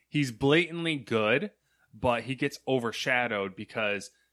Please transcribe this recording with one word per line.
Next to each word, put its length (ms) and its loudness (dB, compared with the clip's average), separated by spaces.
he's 220 0
blatantly 680 2
good, 540 0
but 300 0
he 100 -6
gets 240 -2
overshadowed 880 0
because 540 -4